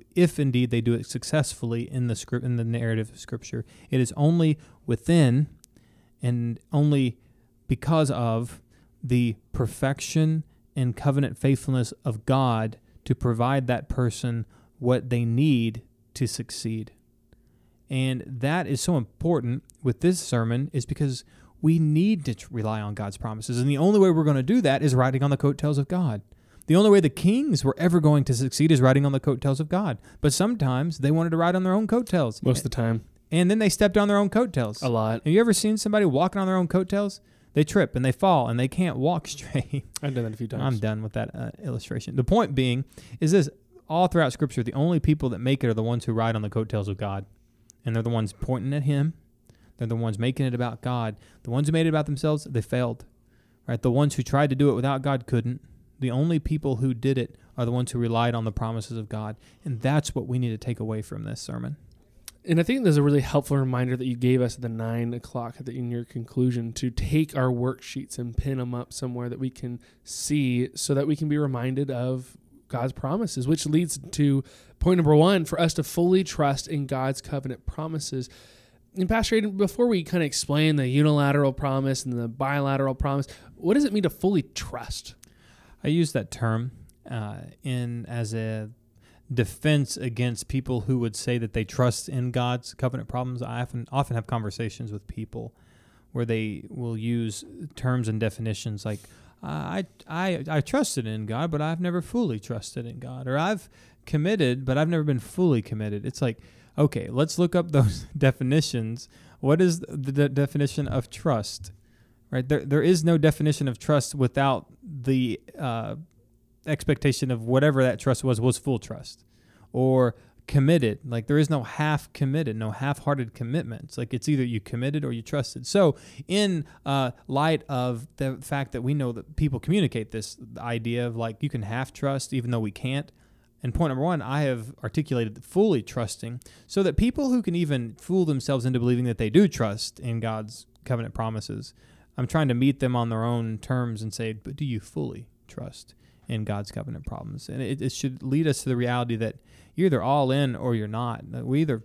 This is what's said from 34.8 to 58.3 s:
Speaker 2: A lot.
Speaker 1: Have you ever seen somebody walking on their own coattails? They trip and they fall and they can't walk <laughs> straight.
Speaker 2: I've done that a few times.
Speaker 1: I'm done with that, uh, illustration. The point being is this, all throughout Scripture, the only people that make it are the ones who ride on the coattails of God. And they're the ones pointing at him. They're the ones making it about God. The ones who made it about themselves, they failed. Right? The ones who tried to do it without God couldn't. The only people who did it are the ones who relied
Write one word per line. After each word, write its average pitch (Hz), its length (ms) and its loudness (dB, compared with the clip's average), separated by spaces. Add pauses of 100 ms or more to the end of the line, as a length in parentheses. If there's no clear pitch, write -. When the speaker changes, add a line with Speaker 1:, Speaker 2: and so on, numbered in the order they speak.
Speaker 2:
A 135 60 0
lot. 113 360 2
Speaker 1:
Have 151 80 2
you 196 80 8
ever 233 140 6
seen 214 240 2
somebody 208 260 2
walking 175 360 2
on 190 60 0
their 185 100 2
own 180 120 2
coattails? 196 540 0 (320)
They 151 100 6
trip 156 320 2
and 127 80 0
they 131 80 4
fall 156 360 4
and 117 120 0
they 131 80 2
can't 170 300 -2
walk 160 300 0
<laughs> - 0 -
straight. - 580 -6 (160)
Speaker 2:
I've 139 120 -4
done 120 100 -2
that 110 100 -6
a - 20 -18
few 113 100 -6
times. 120 160 -6
Speaker 1:
I'm 131 160 0
done 107 240 -2
with 110 120 -8
that, 113 200 -4
uh, 117 160 -8 (140)
illustration. 123 520 -6
The 127 80 2
point 202 300 2
being 131 300 2 (340)
is 156 140 2
this, 170 160 6 (400)
all 170 180 2
throughout 160 280 2
Scripture, 131 280 -2
the 113 120 -4
only 160 260 2
people 151 300 2
that 104 80 -6
make 131 260 0
it 123 40 4
are 113 60 2
the 110 80 -2
ones 117 220 -2
who 117 80 -2
ride 113 240 0
on 107 60 -2
the 107 80 -4
coattails 107 380 -2
of 98 100 -6
God. 98 260 -6 (600)
And 113 120 -2
they're 113 60 0
the 113 80 0
ones 113 240 -2
pointing 131 400 -4
at 147 80 -2
him. 143 320 0 (640)
They're 120 80 -4
the 113 100 -2
ones 113 220 -2
making 127 260 0
it 127 100 -2
about 120 280 -4
God. 120 340 -4 (280)
The 120 60 -8
ones 139 180 0
who 151 40 0
made 160 140 2
it 160 40 2
about 151 140 2
themselves, 151 400 -2
they 127 160 -2
failed. 120 460 -4 (600)
Right? 120 140 -4
The 131 100 2
ones 139 260 4
who 131 60 -2
tried 143 280 2
to 131 60 0
do 143 120 4
it 127 60 4
without 135 260 -2
God 131 260 -2
couldn't. 120 360 -2 (380)
The 131 100 -2
only 156 280 2
people 147 380 -2
who 131 160 0
did 123 240 0
it 120 200 -4 (200)
are 120 80 0
the 120 80 -2
ones 123 200 -2
who 127 60 -4
relied 117 360 0